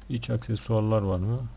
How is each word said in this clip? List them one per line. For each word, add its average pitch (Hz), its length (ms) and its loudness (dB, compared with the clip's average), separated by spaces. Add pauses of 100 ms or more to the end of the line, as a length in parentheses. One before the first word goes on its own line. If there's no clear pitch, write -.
İç 117 200 -4
aksesuarlar 110 720 2
var 95 180 2
mı? 117 380 0